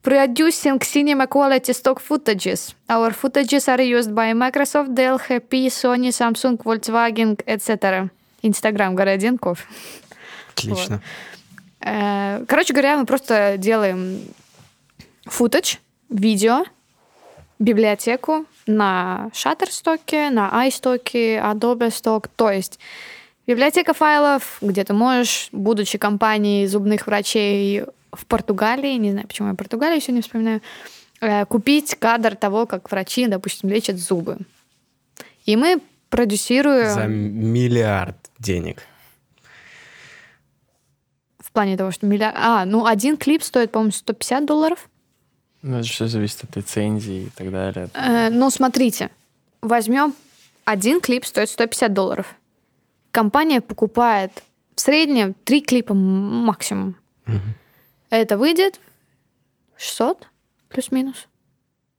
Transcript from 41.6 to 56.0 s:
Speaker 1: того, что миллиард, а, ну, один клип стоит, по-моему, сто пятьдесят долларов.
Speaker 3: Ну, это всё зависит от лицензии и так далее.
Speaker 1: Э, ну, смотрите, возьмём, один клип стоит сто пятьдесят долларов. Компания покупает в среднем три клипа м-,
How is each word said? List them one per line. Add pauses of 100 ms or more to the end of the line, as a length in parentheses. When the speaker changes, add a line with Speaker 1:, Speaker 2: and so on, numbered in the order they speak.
Speaker 1:
того,
что
миллиард,
а,
ну,
один
клип
стоит,
по-моему,
сто
пятьдесят
долларов. (720)
Speaker 3:
Ну,
это
всё
зависит
от
лицензии
и
так
далее.
Speaker 1:
Э,
ну,
смотрите, (520)
возьмём, (520)
один
клип
стоит
сто
пятьдесят
долларов. (760)
Компания
покупает (320)
в
среднем (120)
три
клипа
м-, (480)